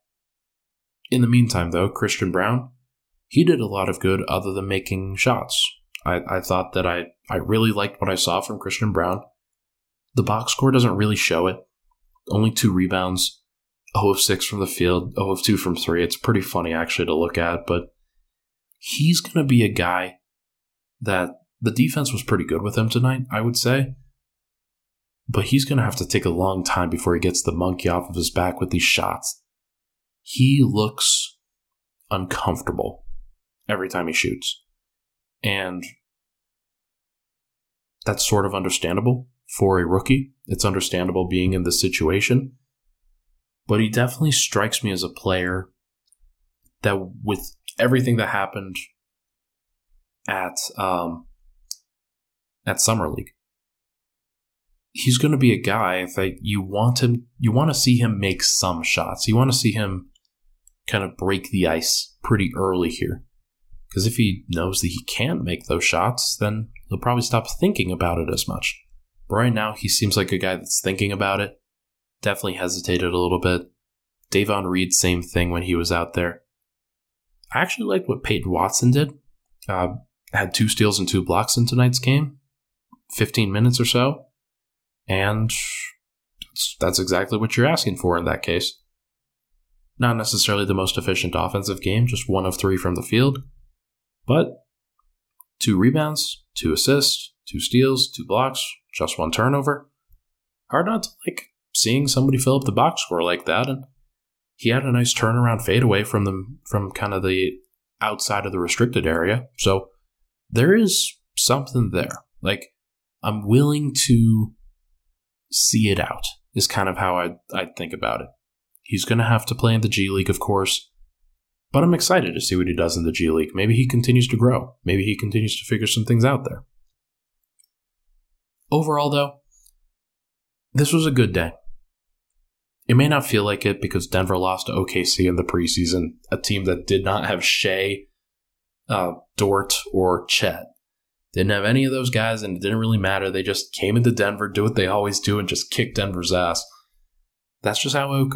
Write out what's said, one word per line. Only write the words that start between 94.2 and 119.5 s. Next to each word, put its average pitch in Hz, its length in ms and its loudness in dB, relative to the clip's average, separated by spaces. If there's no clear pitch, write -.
But 170 380 0
two 104 160 2
rebounds, 151 640 0
two 78 200 -2
assists, - 600 0
two - 140 -8
steals, 127 500 2
two - 160 -12
blocks, 127 380 0
just - 240 -4
one 80 140 -2
turnover. 139 580 0
Hard 170 160 2
not 220 160 -2
to - 60 -8
like - 240 -6
seeing 135 340 2
somebody 131 300 2
fill 131 200 2
up 131 80 -2
the 101 60 2
box 127 320 2
score 85 200 -2
like 87 220 0
that, 113 240 0
and 135 160 -8
he 117 140 0
had 131 140 2
a 131 80 0
nice 120 220 2
turnaround 117 480 2
fadeaway 104 420 4
from 104 220 0
the, 95 200 -4
from 98 260 -2
kind 104 220 -4
of 95 100 -2
the 92 280 2
outside 101 440 -2
of 98 60 -6
the 95 80 -2
restricted 95 460 0
area. 87 420 0
So 95 320 0
there 147 260 4
is 214 380 2
something 127 540 0
there. - 320 -4
Like, - 320 -4
I'm 104 240 -4
willing 143 460 4
to 113 460 4
see 110 380 2
it 98 100 2
out - 240 -4
is 98 140 0
kind 95 220 0
of 90 80 -4
how 92 200 0
I, 87 180 -4
I 90 140 -4
think 82 160 -8
about - 280 -4
it. - 60 -16
He's 107 220 -4
gonna 113 220 2
have 113 200 2
to 117 80 -4